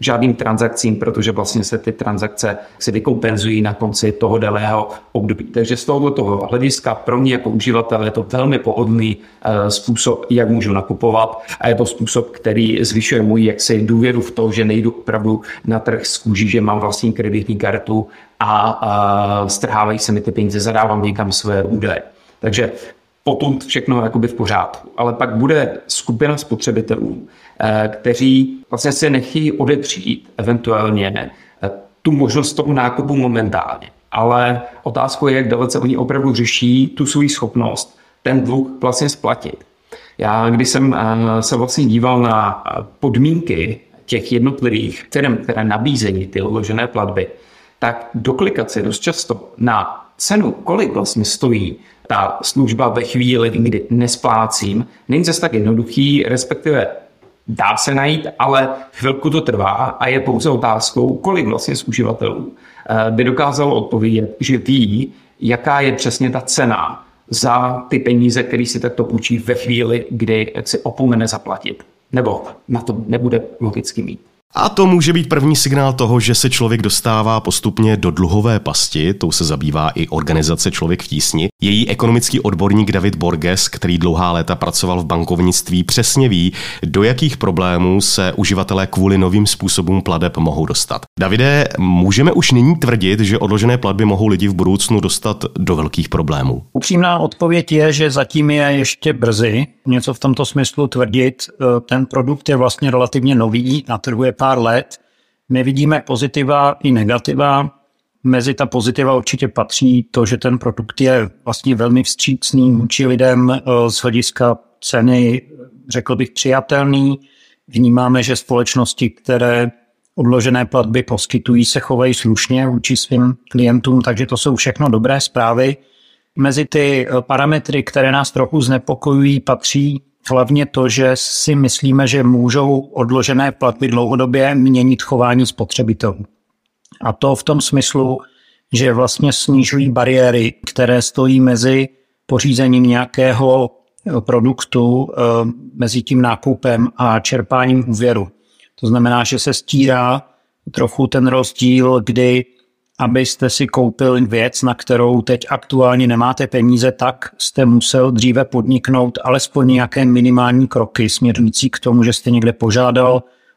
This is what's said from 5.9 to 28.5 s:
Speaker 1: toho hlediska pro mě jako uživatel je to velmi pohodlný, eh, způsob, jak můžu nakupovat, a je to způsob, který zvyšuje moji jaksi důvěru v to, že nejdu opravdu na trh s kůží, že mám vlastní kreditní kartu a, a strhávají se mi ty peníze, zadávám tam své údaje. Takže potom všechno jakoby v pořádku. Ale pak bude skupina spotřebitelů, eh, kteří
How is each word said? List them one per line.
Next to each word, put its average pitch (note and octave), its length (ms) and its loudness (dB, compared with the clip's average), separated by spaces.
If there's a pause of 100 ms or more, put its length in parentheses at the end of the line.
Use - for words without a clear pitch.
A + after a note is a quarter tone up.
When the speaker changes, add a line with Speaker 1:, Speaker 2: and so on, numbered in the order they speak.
Speaker 1:
toho G2+ 400 -2
hlediska B2 440 -2
pro A#2+ 240 -4
mě C3 140 2
jako A#2 180 -4
uživatel A2+ 540 0
je G#2+ 60 -2
to G#2+ 220 -4
velmi B2+ 260 0
pohodlný, A2 580 0 (280)
eh, G#2 260 0
způsob, - 600 -2
jak A#2+ 180 2
můžu A2 240 0
nakupovat, A2 680 0 (180)
a - 80 0
je A#2 60 2
to A2+ 120 0
způsob, - 440 -4
který A2+ 540 0
zvyšuje A2+ 380 0
moji A2 220 2
jaksi G#2+ 380 0
důvěru A#2 380 2
v - 100 -6
to, A2+ 220 -2
že G#2+ 120 0
nejdu G#2+ 260 2
opravdu A2 500 -2 (240)
na A2+ 140 -2
trh A2+ 280 -4
s - 120 -6
kůží, G#2+ 300 0
že A2+ 120 2
mám G#2+ 200 0
vlastní G#2 320 -2
kreditní G#2 440 -4
kartu G#2+ 500 -4 (340)
a, G#2+ 300 2
a G2+ 760 0
strhávají G#2+ 500 -2
se A2 140 -2
mi G#2 80 0
ty F#2+ 120 -4
peníze, G#2 280 -2
zadávám A2 420 0 (120)
tam G2+ 180 -2
své G2+ 300 -2
údaje. G2+ 400 -4 (380)
Takže A2+ 320 -2 (520)
potom C#3 340 -2
všechno B2+ 440 -2
jakoby A2+ 260 0
v A#2 60 -6
pořádku. G2+ 640 -4
Ale A#2+ 160 -2
pak A#2 240 -4
bude C#3 520 0
skupina D3 480 -2
spotřebitelů, A2 920 -4 (320)
eh, G#2+ 320 0
kteří C3 800 0